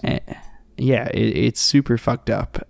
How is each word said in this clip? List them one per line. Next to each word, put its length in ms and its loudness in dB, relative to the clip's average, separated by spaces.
Eh, 140 -2
yeah, 320 2
it, 280 0
it's 240 0
super 380 4
fucked 320 -2
up. 400 -4